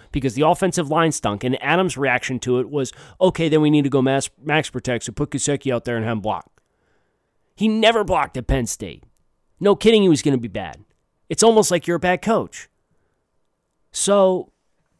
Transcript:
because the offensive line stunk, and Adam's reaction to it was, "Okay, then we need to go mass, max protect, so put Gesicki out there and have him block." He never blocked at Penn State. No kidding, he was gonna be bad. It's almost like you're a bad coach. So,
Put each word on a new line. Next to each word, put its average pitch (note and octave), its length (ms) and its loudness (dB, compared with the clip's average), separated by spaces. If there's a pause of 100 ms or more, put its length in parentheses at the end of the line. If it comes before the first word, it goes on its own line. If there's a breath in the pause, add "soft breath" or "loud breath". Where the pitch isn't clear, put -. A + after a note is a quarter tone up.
(100 soft breath)
because C3 220 -4
the C#3+ 140 2
offensive E3+ 420 0
line D#3+ 220 2
stunk, G#2 320 -4
and B2+ 180 -2
Adam's E3 340 0
reaction C3 440 -2
to B2 200 0
it B2+ 120 -4
was, C#3 200 -4 (300 loud breath)
"Okay, E3+ 280 2
then D#3 120 4
we D3+ 80 4
need D3+ 140 4
to C#3 80 -2
go C3+ 100 2
mass, C3+ 300 0 (120)
max D3 280 -2
protect, B2 320 -6
so A#2+ 80 -10
put C#3 180 -6
Gesicki C3+ 420 -4
out A#2 140 -2
there A#2+ 100 -4
and A2+ 100 -2
have A#2 80 -2
him A2 80 -6
block." G2 300 -6 (1040)
He G#3+ 120 0
never A3 360 2
blocked E3+ 320 -2
at B2 120 -8
Penn C3+ 180 0
State. F2+ 380 -10 (560)
No G3 160 4
kidding, G#3+ 260 4
he F#3+ 80 6
was D3 140 2
gonna C#3 160 2
be A#2 80 -8
bad. F2+ 360 -12 (460)
It's - 140 0
almost A3 260 4
like F3 160 -2
you're E3+ 120 -2
a - 20 -4
bad F3+ 240 0
coach. F#3+ 440 -4 (1200)
So, F#3+ 580 2 (500)